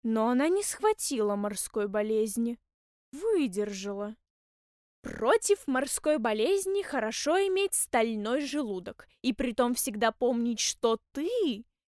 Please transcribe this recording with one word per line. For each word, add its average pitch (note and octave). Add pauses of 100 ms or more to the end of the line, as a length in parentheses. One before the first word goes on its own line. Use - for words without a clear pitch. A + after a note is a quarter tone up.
Но A3
она C4
не G4
схватила C4
морской G#3
болезни. A3 (520)
Выдержала. G#3 (880)
Против -
морской C#4
болезни F#4
хорошо C#4 (100)
иметь F#4+
стальной A3+
желудок. A3 (140)
И B3
притом A#3+
всегда A3
помнить, A#3
что - (120)
ты — D#4 (280)